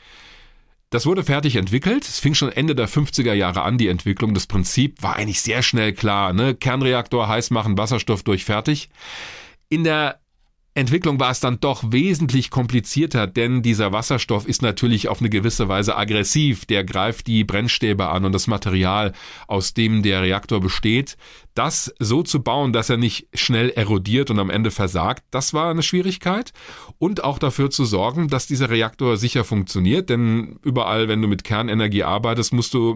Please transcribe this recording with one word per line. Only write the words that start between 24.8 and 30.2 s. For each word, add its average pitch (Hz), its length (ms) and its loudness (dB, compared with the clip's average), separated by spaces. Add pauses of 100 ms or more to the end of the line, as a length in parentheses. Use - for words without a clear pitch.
das 131 220 -4
war 156 160 0
eine 160 140 0
Schwierigkeit. 185 680 -2 (440)
Und 185 280 -2
auch 131 140 -2
dafür 139 320 0
zu 147 120 0
sorgen, 120 460 0
dass 131 180 -2
dieser 135 220 0
Reaktor 113 480 0
sicher 120 260 0
funktioniert, 104 640 0
denn 117 540 0